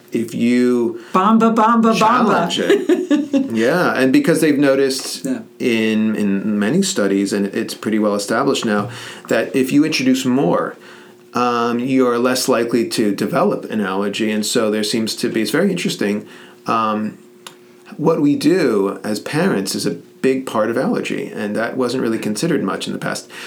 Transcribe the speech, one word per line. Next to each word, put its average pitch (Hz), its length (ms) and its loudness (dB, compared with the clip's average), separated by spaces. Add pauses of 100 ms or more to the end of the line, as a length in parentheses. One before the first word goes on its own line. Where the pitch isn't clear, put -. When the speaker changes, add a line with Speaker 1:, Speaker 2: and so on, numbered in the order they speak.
(120)
Speaker 1:
if 113 220 -4
you 120 680 2 (120)
Speaker 2:
Bamba, 220 420 4
bamba, 226 400 4
bamba. 180 40 -2
Speaker 1:
challenge 208 640 2
it." 392 360 2
Speaker 2:
<laughs> - 560 0
Speaker 1:
Yeah, 120 420 2
and 131 180 2
because 147 280 4
they've 151 180 2
noticed 135 680 0
Speaker 2:
Yeah. 127 160 -4 (180)
Speaker 1:
in, 110 580 2
in 104 420 0
many 123 240 2
studies, 101 500 0
and 101 140 0
it's 107 280 -6
pretty 110 240 -2
well 104 160 0
established 123 520 0
now, 104 240 0 (380)
that 117 280 0
if 131 160 0
you 143 120 6
introduce 131 420 0
more, 127 500 0 (560)
um, 120 460 0
you're 127 400 2
less 127 300 0
likely 117 420 2
to 104 240 0
develop 135 560 0
an 107 100 -4
allergy. 101 500 -2
And 107 140 -2
so 110 260 0
there 107 140 0
seems 110 320 -2
to 120 120 -2
be, 113 140 -2
it's 101 80 -2
very 165 200 2
interesting, 104 560 -2 (400)
um, 110 500 -2 (800)
what 156 240 0
we 147 160 4
do 131 680 2
as 104 160 -4
parents 147 540 -2
is 113 120 -4
a 170 60 -2 (300)
big 131 220 0
part 110 260 -2
of 117 60 -2
allergy, 127 580 -2
and 104 220 -4
that 113 200 -4
wasn't 123 260 -2
really 113 160 -2
considered 107 440 -2
much 87 240 -4
in - 60 -6
the - 60 -6
past, - 320 -8 (160)